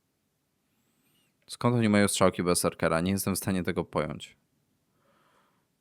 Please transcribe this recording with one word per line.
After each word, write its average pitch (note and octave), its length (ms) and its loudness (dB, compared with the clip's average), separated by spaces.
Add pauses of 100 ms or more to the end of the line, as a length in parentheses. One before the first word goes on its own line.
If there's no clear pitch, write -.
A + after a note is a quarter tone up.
(1500)
Skąd B2 300 -2
oni A2+ 120 2
mają G2+ 200 4
strzałki - 340 2
berserkera? E2+ 580 0
Nie F#2 100 -2
jestem G2 240 -2
w - 40 -4
stanie F#2+ 240 -2
tego F2 220 -4
pojąć. - 520 -6 (1400)